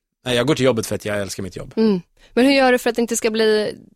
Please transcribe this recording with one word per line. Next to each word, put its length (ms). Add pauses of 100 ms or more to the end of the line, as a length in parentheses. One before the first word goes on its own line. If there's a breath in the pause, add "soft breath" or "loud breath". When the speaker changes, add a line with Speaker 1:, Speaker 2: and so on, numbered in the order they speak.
(240)
Speaker 1:
nej, 120
jag 100
går 80
till 100
jobbet 220
för 80
att 100
jag 160
älskar 220
mitt 140
jobb. 200
Speaker 2:
Mm. 240 (340 soft breath)
Men 100
hur 80
gör 200
du 60
för 120
att 60
det 60
inte 140
ska 140
bli, 480 (180)